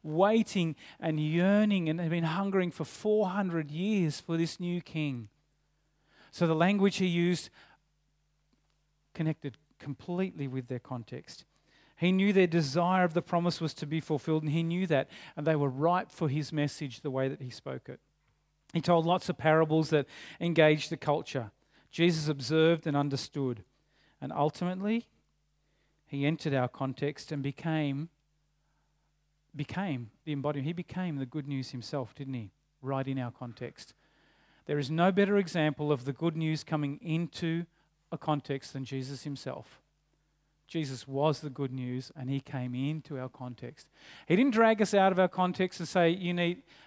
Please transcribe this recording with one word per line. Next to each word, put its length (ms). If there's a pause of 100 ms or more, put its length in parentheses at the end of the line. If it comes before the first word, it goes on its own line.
waiting 760 (220)
and 220
yearning 680
and 120
had 100
been 140
hungering 460
for 140
four 440
hundred 420
years 500
for 160
this 220
new 220
king. 480 (1000)
So 160
the 80
language 420
he 100
used 440 (1600)
connected 440 (200)
completely 680
with 200
their 100
context. 680 (520)
He 160
knew 200
their 140
desire 580
of 100
the 80
promise 380
was 140
to 120
be 140
fulfilled, 420
and 100
he 100
knew 240
that, 220 (280)
and 100
they 100
were 120
ripe 420
for 180
his 240
message 480
the 100
way 180
that 140
he 80
spoke 380
it. 120 (760)
He 80
told 240
lots 240
of 80
parables 520
that 160 (320)
engaged 520
the 80
culture. 520 (400)
Jesus 380
observed 580
and 80
understood, 680 (560)
and 100
ultimately, 760 (960)
he 220
entered 260
our 160
context 640
and 100
became, 680 (1400)
became 560 (160)
the 60
embodiment. 340
He 80
became 420
the 80
good 240
news 220
himself, 440
didn't 200
he? 160 (320)
Right 260
in 100
our 120
context. 640 (720)
There 120
is 120
no 200
better 280
example 520
of 140
the 80
good 240
news 260
coming 380
into 640 (480)
a 60
context 560
than 100
Jesus 380
himself. 580 (840)
Jesus 400
was 340
the 100
good 220
news, 440
and 120
he 120
came 340
into 440
our 100
context. 600 (380)
He 80
didn't 180
drag 300
us 100
out 200
of 60
our 100
context 500
and 100
say, 220
"You 240
need," 300 (220)